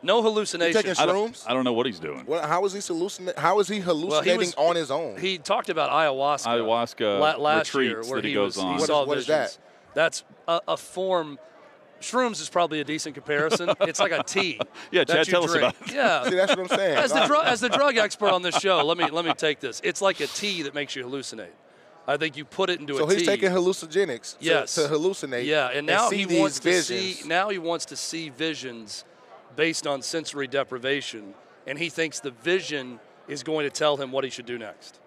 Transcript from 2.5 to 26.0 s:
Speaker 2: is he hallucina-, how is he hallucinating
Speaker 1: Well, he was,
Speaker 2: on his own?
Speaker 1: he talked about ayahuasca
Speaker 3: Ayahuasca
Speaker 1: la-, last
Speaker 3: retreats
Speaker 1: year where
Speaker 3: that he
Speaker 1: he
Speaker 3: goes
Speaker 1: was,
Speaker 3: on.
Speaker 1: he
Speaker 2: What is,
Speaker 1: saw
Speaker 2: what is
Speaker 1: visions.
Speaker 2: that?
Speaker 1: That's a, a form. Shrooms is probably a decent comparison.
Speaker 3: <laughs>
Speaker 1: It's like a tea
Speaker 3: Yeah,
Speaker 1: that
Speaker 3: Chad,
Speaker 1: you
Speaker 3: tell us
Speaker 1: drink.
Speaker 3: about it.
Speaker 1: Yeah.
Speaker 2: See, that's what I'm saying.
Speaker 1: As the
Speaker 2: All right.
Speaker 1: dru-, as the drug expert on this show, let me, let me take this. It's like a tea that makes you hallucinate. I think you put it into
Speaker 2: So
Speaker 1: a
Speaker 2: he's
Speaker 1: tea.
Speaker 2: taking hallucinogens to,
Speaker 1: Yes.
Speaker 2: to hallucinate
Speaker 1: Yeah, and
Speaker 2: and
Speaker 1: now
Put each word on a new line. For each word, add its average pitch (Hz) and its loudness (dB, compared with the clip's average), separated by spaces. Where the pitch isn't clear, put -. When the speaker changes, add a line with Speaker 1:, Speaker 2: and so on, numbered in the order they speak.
Speaker 2:
is 196 0
he 196 -8
hallucina-, 185 -6
how 170 4
is 202 4
he 208 -2
hallucinating 165 0
Speaker 1:
Well, - 0
he 185 2
was, 175 -6
Speaker 2:
on 170 4
his 156 -2
own? 139 -4
Speaker 1:
he 185 -2
talked 202 -2
about 156 0
ayahuasca 143 2
Speaker 3:
Ayahuasca 113 2
Speaker 1:
la-, 151 4
last 151 2
Speaker 3:
retreats 131 2
Speaker 1:
year 113 -6
where 123 -2
Speaker 3:
that - -6
he - -2
Speaker 1:
he - -4
Speaker 3:
goes 98 0
Speaker 1:
was, 98 -2
Speaker 3:
on. - -2
Speaker 1:
he 90 -2
Speaker 2:
What 90 -2
is, - 0
Speaker 1:
saw 147 2
Speaker 2:
what 139 0
is 123 -6
Speaker 1:
visions. 143 0
Speaker 2:
that? - -20
Speaker 1:
That's 160 0
a, 170 0
a 165 0
form. 175 -2
Shrooms 233 -2
is 151 -10
probably 165 2
a 147 -2
decent 151 -6
comparison. 151 0
Speaker 3:
<laughs> - -2
Speaker 1:
It's 170 0
like 175 2
a 151 0
tea 175 -2
Speaker 3:
Yeah, 175 6
Speaker 1:
that 131 2
Speaker 3:
Chad, 165 4
Speaker 1:
you - -2
Speaker 3:
tell 175 4
us 165 0
Speaker 1:
drink. 160 2
Speaker 3:
about 247 -14
it. 233 -8
Speaker 1:
Yeah. 170 2
Speaker 2:
See, 180 0
that's 190 4
what 185 -4
I'm 180 -6
saying. 185 2
Speaker 1:
As 285 2
the - 2
Speaker 2:
All - 4
right. 175 2
Speaker 1:
dru-, 294 4
as 247 2
the 247 0
drug 269 2
expert 208 2
on 185 2
this 175 -2
show, 175 2
let 170 0
me, 160 0
let 165 -2
me 156 2
take 151 -2
this. - -8
It's - -4
like 190 0
a 143 -4
tea 190 -4
that 139 -8
makes 143 -6
you 131 -8
hallucinate. 123 -10
I 139 2
think 147 -2
you 151 -10
put 185 -2
it 175 -2
into 143 -6
Speaker 2:
So 156 2
Speaker 1:
a 156 4
Speaker 2:
he's 202 4
Speaker 1:
tea. - 2
Speaker 2:
taking 196 4
hallucinogens 180 0
to, 139 -12
Speaker 1:
Yes. 156 2
Speaker 2:
to 170 2
hallucinate 147 0
Speaker 1:
Yeah, 147 2
and 131 -2
Speaker 2:
and 147 -4
Speaker 1:
now 208 4